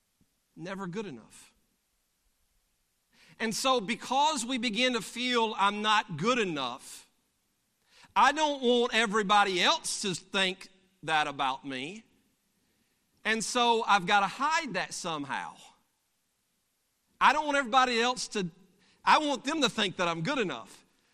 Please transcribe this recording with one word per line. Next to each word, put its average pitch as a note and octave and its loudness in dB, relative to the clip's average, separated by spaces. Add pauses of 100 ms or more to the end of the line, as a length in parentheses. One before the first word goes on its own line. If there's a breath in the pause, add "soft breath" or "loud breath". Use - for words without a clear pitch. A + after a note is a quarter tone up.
(580)
Never F#3+ -8
good G3+ -8
enough. - -16 (1900 soft breath)
And A3 -2
so C4 0
because B3+ 0
we C4 -4
begin B3 0
to A3+ -2
feel A#3 -2
I'm G3+ 2
not G#3+ 0
good A#3 0
enough, C#3+ -6 (1080 soft breath)
I A#3+ 6
don't D4 0
want A#3+ 2
everybody G3+ 2
else - 0
to F#3+ -2
think F#3+ -4 (340)
that D3+ 2
about C#3 -4
me. C#3 -10 (1200)
And A3 0
so A#3 2
I've G3+ 2
got G3+ 4
to F#3+ 2
hide D4 -2
that E3 -6
somehow. C3+ -6 (1700)
I G#3+ 6
don't D4+ -2
want C#4+ 0
everybody B3+ 2
else B3 -2
to, G3 -4 (560 soft breath)
I - 8
want C#4+ -2
them D4+ -2
to A#3+ 2
think G#3 -2
that F3+ 0
I'm E3 -2
good C4 -2
enough. C3+ -6 (280)